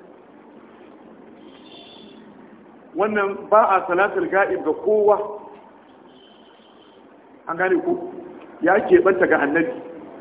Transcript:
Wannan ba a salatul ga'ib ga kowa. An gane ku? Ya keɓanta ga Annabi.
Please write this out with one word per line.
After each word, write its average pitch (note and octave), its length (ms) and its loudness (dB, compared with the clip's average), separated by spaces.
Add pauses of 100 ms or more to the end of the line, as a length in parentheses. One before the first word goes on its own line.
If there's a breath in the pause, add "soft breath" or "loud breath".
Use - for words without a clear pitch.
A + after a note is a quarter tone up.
(3000)
Wannan G3 420 -2 (120)
ba G#3+ 200 6
a F#3 180 2
salatul F#3+ 420 0
ga'ib F#3 360 0
ga D3+ 80 0
kowa. G#3 440 2 (2250)
An E3 100 -8
gane F#3 240 0
ku? - 300 -6 (500)
Ya F#3 180 4 (100)
keɓanta F3+ 400 4
ga D#3 100 4
Annabi. D3 340 0 (480)